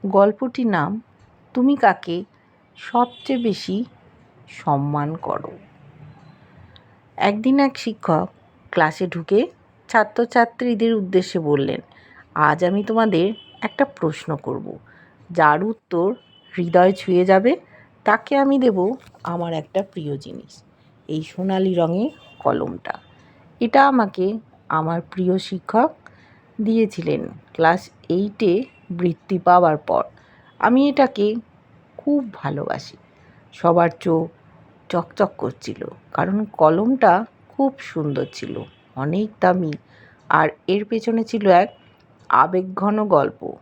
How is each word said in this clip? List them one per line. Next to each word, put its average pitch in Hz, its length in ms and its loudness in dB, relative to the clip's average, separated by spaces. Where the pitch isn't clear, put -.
গল্পটির 208 600 2
নাম 196 360 -2
তুমি 262 220 2
কাকে 180 480 0
সবচেয়ে 240 640 -2
বেশি 208 420 -4
সম্মান 147 680 -2
করো। - 340 -8
একদিন 220 420 0
এক 269 200 0
শিক্ষক 185 500 -2
ক্লাসে 165 360 0
ঢুকে 185 400 0
ছাত্রছাত্রীদের 233 1040 0
উদ্দেশ্যে 185 460 0
বললেন, 143 400 -2
"আজ 156 300 2
আমি 196 200 0
তোমাদের 214 480 0
একটা - 220 -2
প্রশ্ন 156 520 -6
করব, - 420 -10
যার 165 340 2
উত্তর 202 500 -4
হৃদয় 180 340 4
ছুঁয়ে 180 320 0
যাবে, 196 320 4
তাকে 214 320 0
আমি 277 220 2
দেব 214 360 2
আমার 170 300 -6
একটা 160 300 -4
প্রিয় 151 340 -10
জিনিস, - 460 -18
এই 156 140 -6
সোনালি 190 520 -2
রঙের 175 360 0
কলমটা। - 540 -4
এটা 277 280 4
আমাকে 214 500 0
আমার 160 320 -2
প্রিয় 185 280 -2
শিক্ষক 220 540 -2
দিয়েছিলেন 208 680 -2
ক্লাস - 380 0
এইটে 202 560 0
বৃত্তি 175 480 -4
পাওয়ার 175 380 4
পর। - 260 -2
আমি 262 300 4
এটাকে 254 460 0
খুব 277 360 -2
ভালোবাসি।" - 640 -8
সবার 170 360 2
চোখ 165 280 -2
চকচক 180 500 -4
করছিল, - 460 -8
কারণ 196 320 -2
কলমটা 202 800 2
খুব 269 300 -2
সুন্দর 143 540 -6
ছিল, - 300 -10
অনেক 175 340 -4
দামি, 180 320 2
আর 156 200 4
এর 202 180 0
পেছনে 226 400 -2
ছিল 202 260 0
এক 180 240 4
আবেগঘন 185 760 0
গল্প। 147 580 0